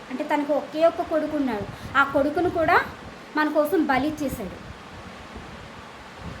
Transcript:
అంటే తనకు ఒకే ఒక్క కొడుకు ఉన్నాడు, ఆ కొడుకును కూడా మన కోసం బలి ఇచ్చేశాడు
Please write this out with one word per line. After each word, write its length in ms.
అంటే 140
తనకు 300
ఒకే 320
ఒక్క 160
కొడుకు 360
ఉన్నాడు, 600
ఆ 60
కొడుకును 460
కూడా 360
మన 120
కోసం 360
బలి 220
ఇచ్చేశాడు 480